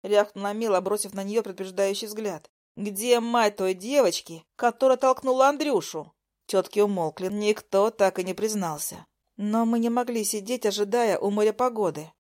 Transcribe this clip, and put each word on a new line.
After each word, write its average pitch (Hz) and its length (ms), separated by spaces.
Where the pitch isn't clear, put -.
рявкнула 202 520
Мила, 214 260
бросив 196 340
на 196 80
неё 208 220
предупреждающий 196 640
взгляд. 208 420
"Где 208 440
мать 233 360
той 190 180
девочки, 190 680
которая 254 420
толкнула 262 500
Андрюшу?" 269 640
Тётки 196 340
умолкли, 185 480
никто 208 640
так 190 280
и 180 60
не 185 100
признался. 190 720
Но 214 280
мы 233 140
не 233 120
могли 240 340
сидеть, 220 420
ожидая 208 520
у 202 120
моря 214 220
погоды. 208 600